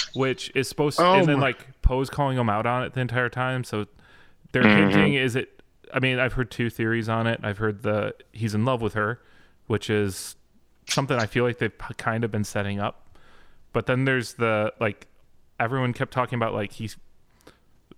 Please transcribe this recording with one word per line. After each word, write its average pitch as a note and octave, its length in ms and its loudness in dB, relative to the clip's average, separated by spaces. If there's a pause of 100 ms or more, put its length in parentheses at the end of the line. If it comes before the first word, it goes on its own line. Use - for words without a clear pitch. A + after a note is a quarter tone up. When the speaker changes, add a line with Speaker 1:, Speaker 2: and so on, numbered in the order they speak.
(140)
Speaker 1:
which C3 400 -2
is C3+ 140 0
supposed D3 300 0
to, E3 60 6
Speaker 2:
Oh F#3 100 8
Speaker 1:
and F#3 140 6
then, C#3+ 120 4
Speaker 2:
my C#3 80 4
Speaker 1:
like, - 340 -8
Poe's C3 260 2
calling C3+ 300 -2
him A#2+ 100 2
out G#2+ 180 0
on B2 180 0
it - 100 -8
the C3 60 -2
entire A#2+ 280 0
time. B2+ 360 -4
So G#2 220 -4 (680)
they're B2+ 100 4
Speaker 3:
Mm-hmm. G2+ 300 6
Speaker 1:
hinting, G2+ 220 4
is C3 200 0
it, - 260 -6 (320)
I C3 60 -2
mean, B2+ 220 0
I've B2+ 140 0
heard B2+ 180 -2
two A#2 180 -2
theories A2+ 380 -2
on A2+ 180 0
it. A2+ 160 0
I've G#2 160 -4
heard G#2+ 240 -4
the, G#2+ 320 -2 (180)
he's G#2+ 220 -4
in G#2+ 100 2
love B2+ 160 0
with G#2+ 140 -4
her, A2 260 -2 (460)
which G#2+ 240 -2
is G#2 460 -2 (520)
something C#3 300 0
I A2 80 0
feel A#2+ 180 0
like A#2+ 140 -2
they've A2 180 -4
p-, - 180 -14
kind A#2 300 -2
of G#2+ 60 -2
been G#2 140 -2
setting G2+ 340 -4
up. - 300 -8 (640)
But A2+ 140 -2
then B2+ 180 2
there's B2+ 300 0
the, A2 460 0
like, G#2+ 280 -2 (500)
everyone B2 340 0
kept - 200 -4
talking B2 240 -2
about, A2+ 180 0
like, G#2 180 -4
he's, - 240 -10 (1000)